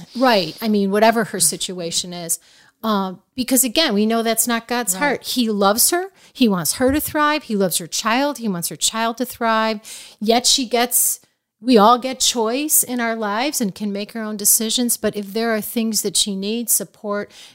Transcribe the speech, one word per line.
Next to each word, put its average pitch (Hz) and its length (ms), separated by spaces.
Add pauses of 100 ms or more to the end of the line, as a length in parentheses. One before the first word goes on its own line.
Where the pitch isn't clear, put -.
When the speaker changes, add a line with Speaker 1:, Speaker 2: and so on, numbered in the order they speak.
(160)
Speaker 1:
right. 214 460
I 226 80
mean, 202 220
whatever 220 340
her 196 140
situation 180 760
is. 170 260 (420)
Um, 196 400 (140)
because 254 300
again, 262 280
we 208 120
know 226 180
that's 226 240
not 233 200
God's 240 260
Speaker 2:
Right. - 60
Speaker 1:
heart. 285 260
He 233 240
loves 202 400
her. 370 220 (200)
He 247 160
wants 180 260
her 262 200
to 302 80
thrive. 202 420
He 214 140
loves 190 220
her 170 80
child. 247 500
He 233 100
wants 175 220
her 151 80
child 226 400
to 254 80
thrive. 220 560 (400)
Yet 226 260
she 269 180
gets, 240 540 (400)
we 240 180
all 226 220
get 254 220
choice 247 640
in 247 180
our 226 160
lives 220 420
and 196 160
can 208 160
make 202 240
our 226 80
own 214 140
decisions. 220 580
But 208 220
if 196 160
there 226 200
are 214 60
things 220 440
that 202 120
she 196 220
needs, 214 340
support, 202 600 (240)